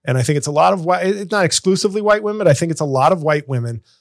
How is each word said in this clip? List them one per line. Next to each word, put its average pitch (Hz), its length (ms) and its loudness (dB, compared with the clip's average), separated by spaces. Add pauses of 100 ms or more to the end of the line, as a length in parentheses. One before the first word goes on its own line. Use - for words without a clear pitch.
and 131 120 -2
I 123 60 0
think 143 140 0
it's 143 100 -4
a 151 40 -6
lot 165 220 4
of 170 120 -4
white, 180 200 0
it's 196 260 -4
not 202 140 2
exclusively 190 560 0
white 208 220 2
women, 214 160 -4
but 196 80 2
I 147 60 6
think 165 180 0
it's 156 100 -6
a 151 40 -2
lot 139 260 2
of 170 120 0
white 151 240 0
women 117 340 -6 (200)